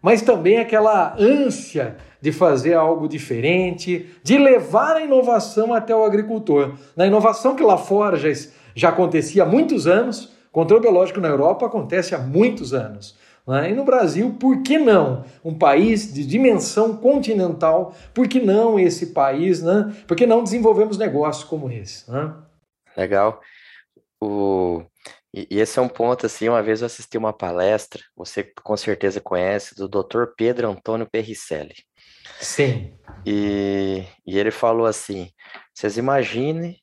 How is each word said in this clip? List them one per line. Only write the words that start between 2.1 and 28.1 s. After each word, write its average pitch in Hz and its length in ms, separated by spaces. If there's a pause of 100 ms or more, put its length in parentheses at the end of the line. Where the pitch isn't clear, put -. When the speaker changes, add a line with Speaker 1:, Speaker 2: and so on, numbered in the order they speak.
Speaker 1:
de 147 120
fazer 160 400
algo 160 340
diferente, 175 1000 (120)
de 233 160
levar 262 600
a 311 40
inovação 240 720
até 226 220
o 220 80
agricultor. 208 720 (200)
Na 180 140
inovação 214 480
que 294 80
lá 202 140
fora 202 400
já, 151 120 (460)
já 165 140
acontecia 170 540
há - 20
muitos 214 420
anos, 220 460 (180)
controle 175 300
biológico 185 400
na 160 80
Europa 147 360
acontece 175 480
há 156 40
muitos 139 560
anos, 107 420 (300)
né? 143 260
E - 20
no 277 100
Brasil, 226 560
por 262 220
que 302 160
não? 185 480 (180)
Um 165 100
país 180 600
de 143 120
dimensão 214 680
continental, 185 1000 (200)
por 233 140
que 254 120
não 214 400
esse 175 280
país, 151 540
né? 202 320 (140)
Por - 80
que 240 100
não 233 180
desenvolvemos 214 540
negócios 151 460
como 143 260
esse, 110 400
né? 151 240 (640)
Speaker 2:
Legal. 98 460 (800)
O... 98 640 (500)
e, 98 180
e 98 80
esse 110 180
é 127 40
um 123 80
ponto, 123 360
assim, 110 220
uma 117 140
vez 110 180
eu 120 60
assisti 117 320
uma 110 160
palestra, 92 680 (140)